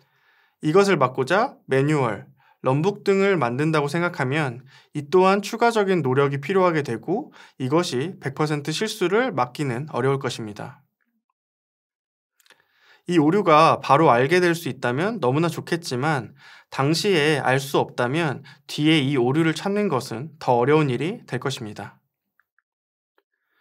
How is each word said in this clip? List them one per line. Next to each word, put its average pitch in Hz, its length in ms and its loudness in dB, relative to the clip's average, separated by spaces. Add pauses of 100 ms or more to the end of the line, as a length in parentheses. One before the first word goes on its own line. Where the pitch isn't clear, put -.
(600)
이것을 185 380 4
막고자 135 580 0 (100)
매뉴얼, 135 600 0 (340)
럼북 151 420 0
등을 196 360 2
만든다고 147 500 0
생각하면 151 760 -2 (300)
이 147 180 -8
또한 190 300 4
추가적인 202 640 0
노력이 139 400 0
필요하게 180 400 2
되고 160 500 -6 (240)
이것이 151 640 -2
백 143 140 -8
퍼센트 151 380 -4
실수를 214 600 -2
막기는 131 560 -4
어려울 135 300 -2
것입니다. 110 640 -10 (2250)
이 175 100 2
오류가 160 640 4
바로 143 300 4
알게 139 300 4
될 175 140 2
수 165 140 -8
있다면 156 520 -4
너무나 156 280 0
좋겠지만 156 880 -4 (340)
당시에 156 680 0
알 127 200 0
수 135 200 -2
없다면 131 640 -4 (240)
뒤에 156 320 2
이 139 180 0
오류를 147 380 0
찾는 202 340 -4
것은 151 500 -6
더 123 200 0
어려운 143 320 2
일이 143 360 -6
될 123 140 -8
것입니다. 107 580 -10 (1600)